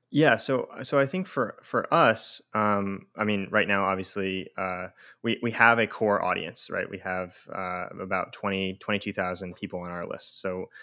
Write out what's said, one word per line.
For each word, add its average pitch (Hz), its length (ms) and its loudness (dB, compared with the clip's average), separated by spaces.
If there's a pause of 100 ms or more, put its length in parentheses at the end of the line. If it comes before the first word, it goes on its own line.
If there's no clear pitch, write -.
(120)
Yeah, 139 260 6
so, - 320 -2 (140)
so 143 140 0
I 139 100 6
think 185 200 -4
for, 117 340 -4
for - 320 -2
us, 131 480 4 (120)
um, 101 540 0 (100)
I 107 80 -2
mean, 98 260 -2
right 104 160 4
now, 98 160 2
obviously, 95 720 -2
uh, 92 340 -6 (340)
we, 113 180 0
we 117 100 -2
have 117 260 6
a 110 100 2
core 104 360 0
audience, 90 460 -4
right? 92 200 -4
We 95 100 -10
have, 92 360 -6 (180)
uh, 90 340 -6 (120)
about 95 320 -2
twenty, 95 480 -2
twenty-two 101 320 -2
thousand 90 440 -4
people 90 260 -8
on 87 80 -8
our 87 180 -6
list. - 340 -10
So 92 260 -6 (140)